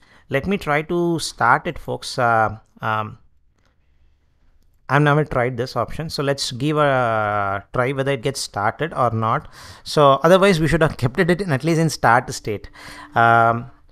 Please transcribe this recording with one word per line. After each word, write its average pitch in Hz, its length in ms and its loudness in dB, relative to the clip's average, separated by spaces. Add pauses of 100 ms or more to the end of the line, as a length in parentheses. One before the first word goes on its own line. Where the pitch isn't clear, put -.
(300)
Let 135 160 -2
me 196 120 0
try 151 260 -2
to 175 340 0
start 135 480 2
it, 165 140 -8
folks. - 400 -8
Uh, 110 400 2 (220)
um, 110 360 -4 (1700)
I've 143 120 6
never 147 200 4
tried 127 320 -2
this 123 200 -6
option. 143 340 -4
So - 140 -6
let's 139 280 -2
give 143 240 -2
a 107 880 0 (100)
try 127 180 0
whether 135 220 -2
it 120 100 -6
gets 135 180 -4
started 113 500 -4
or 127 200 0
not. 113 360 -2 (360)
So 139 400 4
otherwise, 180 360 2
we 160 80 0
should 156 140 2
have 156 160 0
kept - 220 -2
it 175 220 0
in, 185 100 -4
at 131 120 -2
least 160 160 0
in 165 120 0
start 123 420 2
state. - 380 -8 (420)
Um, 117 560 4 (220)